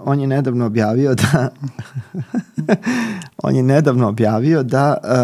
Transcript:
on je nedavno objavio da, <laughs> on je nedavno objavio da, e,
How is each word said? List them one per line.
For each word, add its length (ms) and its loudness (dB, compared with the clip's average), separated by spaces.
on 180 0
je 80 -2
nedavno 380 0
objavio 500 2
da, 340 0
<laughs> 1900 -6
on 180 0
je 80 2
nedavno 440 4
objavio 560 2
da, 340 0
e, 260 -2